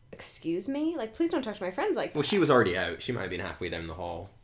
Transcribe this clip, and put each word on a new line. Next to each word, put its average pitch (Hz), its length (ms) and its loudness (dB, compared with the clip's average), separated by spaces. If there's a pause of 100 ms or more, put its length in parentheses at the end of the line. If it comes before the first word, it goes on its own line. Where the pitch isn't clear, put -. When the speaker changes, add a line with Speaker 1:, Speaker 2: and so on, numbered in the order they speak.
(120)
Speaker 1:
"Excuse - 560 -6
me? 302 300 -2
Like, 220 180 0
please 330 140 4
don't 330 120 2
talk 214 140 -4
to - 80 -8
my 180 80 -2
friends 339 240 0
like 180 180 -2
Speaker 2:
Well, 151 100 2
Speaker 1:
that." - 40 0
Speaker 2:
she 202 120 4
was 151 120 6
already 104 260 6
out. 85 240 -4
She - 100 -4
might 113 100 -4
have 92 80 -6
been 87 100 -4
halfway 90 300 -6
down 85 180 -6
the 80 60 -8
hall. 87 360 -8 (140)